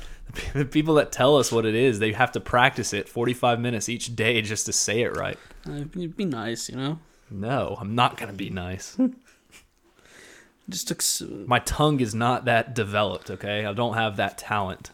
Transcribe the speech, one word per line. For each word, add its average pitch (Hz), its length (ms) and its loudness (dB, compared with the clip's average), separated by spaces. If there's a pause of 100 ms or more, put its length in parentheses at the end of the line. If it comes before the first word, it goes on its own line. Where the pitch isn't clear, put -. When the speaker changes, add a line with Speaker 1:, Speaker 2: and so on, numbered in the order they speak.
(240)
Speaker 1:
<laughs> - 300 -8
the 143 120 2
people 151 300 2
that - 160 4
tell 139 260 6
us 123 140 4
what 113 120 4
it 110 120 2
is, 120 240 4
they 110 120 2
have 120 200 2
to 110 80 -2
practice 123 520 2
it 101 160 -4
forty-five 120 520 0
minutes 117 280 -2
each 120 280 -6
day 113 260 4
just 107 240 -4
to 110 60 -4
say 110 300 0
it - 140 0
right. 92 220 -4 (280)
Speaker 2:
Uh, 147 180 -6 (120)
it'd 175 200 -6
be 208 100 -4
nice, 117 420 -4
you 123 80 -10
know? 143 220 -4 (320)
Speaker 1:
No, 104 500 -4
I'm 104 140 -6
not 123 240 2
gonna 98 160 -10
be 98 160 -8
nice. 90 520 -8
Speaker 2:
<laughs> 262 60 4 (1600)
Just 180 200 -8
took 165 120 -4
s- - 220 0 (240)
Speaker 1:
My 123 120 4
tongue 151 420 2
is 110 140 0
not 120 300 0
that 117 280 2
developed, 104 600 0
okay? 104 340 -4
I 104 60 -4
don't 117 220 0
have 110 240 0
that 98 200 -2
talent 101 560 -4